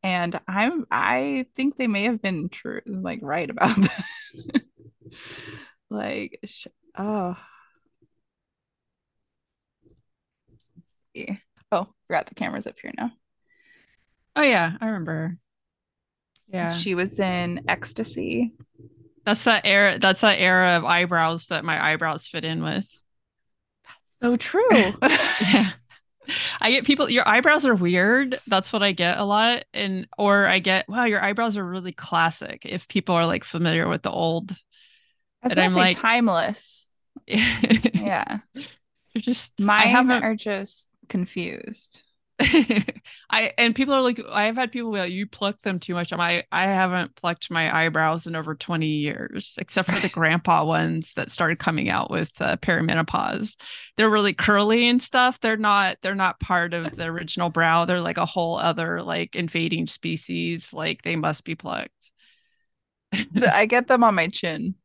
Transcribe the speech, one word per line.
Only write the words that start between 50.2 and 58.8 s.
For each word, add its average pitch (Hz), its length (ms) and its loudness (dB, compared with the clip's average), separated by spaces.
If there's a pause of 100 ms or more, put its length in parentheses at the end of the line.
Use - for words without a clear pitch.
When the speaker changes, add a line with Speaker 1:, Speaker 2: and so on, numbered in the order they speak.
Speaker 2:
ones 160 480 -2
that - 160 -6
started 160 300 -2
coming 160 300 -2
out - 200 -2
with, 160 220 -4 (100)
uh, - 160 0
perimenopause. - 960 -2 (420)
They're 220 120 4
really 208 240 2
curly 214 560 4
and 247 120 4
stuff. 254 400 0
They're 220 160 0
not, 202 440 2
they're 190 140 -2
not 190 240 0
part 175 340 0
of 170 220 -6
the 170 100 -8
original 170 440 -4
brow. 165 360 4
They're, 180 160 0
like, 170 160 -4
a 175 80 0
whole 170 320 -4
other, 165 460 -2